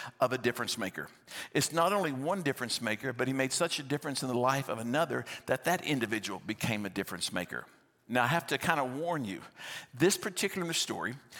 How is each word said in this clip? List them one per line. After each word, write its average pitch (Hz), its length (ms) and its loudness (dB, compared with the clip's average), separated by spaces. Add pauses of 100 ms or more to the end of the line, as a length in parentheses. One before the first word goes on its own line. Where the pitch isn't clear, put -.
(200)
of 123 120 4
a 127 60 0
difference 120 380 0
maker. 92 320 -6 (440)
It's 139 200 2
not 170 220 6
only 175 180 2
one 160 300 0
difference 131 400 0
maker, 113 300 0
but 127 140 2
he 135 60 2
made 135 200 2
such - 260 2
a 151 40 -4
difference 143 400 -2
in 135 60 -2
the 123 100 2
life 135 300 2
of 113 100 -2
another 127 460 0 (220)
that - 180 0
that 175 200 2
individual 107 640 0
became 107 380 0
a 98 60 -4
difference 92 420 -4
maker. 85 320 -4 (440)
Now, 123 140 4
I 120 60 4
have 170 200 2
to 139 100 0
kinda 135 260 2
warn 147 400 -2
you, 95 160 -6 (520)
this 160 240 6
particular 185 560 -2
story, 104 440 -2 (240)